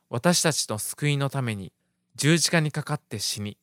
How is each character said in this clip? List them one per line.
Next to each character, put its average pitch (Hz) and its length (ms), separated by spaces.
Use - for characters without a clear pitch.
私 170 320
た 160 120
ち - 160
の 107 80
救 - 320
い 143 80
の 139 120
た 139 120
め 113 160
に 92 160
十 147 220
字 - 120
架 170 120
に 151 100
か 147 120
か 147 100
っ 151 80
て - 180
死 - 220
に 104 200